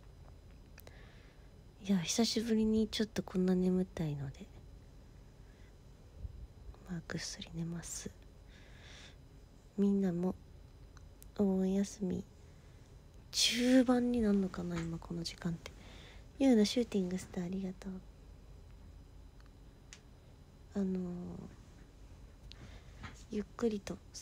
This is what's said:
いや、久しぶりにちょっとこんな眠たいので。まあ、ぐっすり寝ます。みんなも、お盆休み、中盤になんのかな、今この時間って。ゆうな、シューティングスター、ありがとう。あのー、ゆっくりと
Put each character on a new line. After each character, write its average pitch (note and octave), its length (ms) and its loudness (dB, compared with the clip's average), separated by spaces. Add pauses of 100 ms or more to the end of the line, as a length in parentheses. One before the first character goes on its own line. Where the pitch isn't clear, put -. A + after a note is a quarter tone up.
(1900)
い G3 40 -6
や、 G3 120 6
久 F#3+ 220 2
し A3+ 180 2
ぶ A3+ 120 2
り A3 120 4
に A3 220 4
ち - 140 -2
ょ G#3+ 40 4
っ - 20 -12
と - 160 -4
こ - 160 -2
ん F#3 80 4
な F#3 80 6
眠 F#3 280 4
た F3 220 -2
い D3 100 0
の C#3 140 -6
で。 - 160 -14 (2500)
ま F3+ 100 -6
あ、 E3 100 -6
ぐ - 100 -4
っ - 20 -4
す - 220 -8
り - 140 -10
寝 E3 100 -4
ま E3+ 160 -6
す。 - 300 -8 (1700)
み G3+ 140 6
ん G3 80 4
な F#3+ 140 4
も、 F3+ 220 0 (1000)
お G#3 60 6
盆 F#3+ 300 4
休 G3+ 320 0
み、 F3+ 180 -2 (1080)
中 B3 520 8
盤 B3 300 6
に A#3+ 80 4
な G#3 100 6
ん G3+ 80 8
の F#3+ 80 4
か F3+ 160 -4
な、 F3 160 -2
今 E3 180 -2
こ - 160 -8
の E3+ 80 -4
時 - 140 -6
間 E3+ 160 -2
っ E3+ 40 -2
て。 - 180 -12 (640)
ゆ C4+ 140 8
う - 20 10
な、 G#3+ 80 10
シ G#3 160 4
ュ A#3 60 4
ー - 20 -16
テ G3+ 120 2
ィ F#3 40 4
ン F3 60 0
グ F#3 80 -2
ス - 120 -8
タ F#3 120 -4
ー、 F3 40 -2
あ F3 40 -4
り F#3+ 120 -2
が F#3 120 -4
と F#3+ 160 -10
う。 - 20 -6 (2750)
あ G3+ 40 2
の F#3 180 2
ー、 F#3 60 0 (2250)
ゆ G#3 100 -2
っ - 40 -4 (120)
く A#3 100 2
り G#3+ 140 0
と - 160 -8 (240)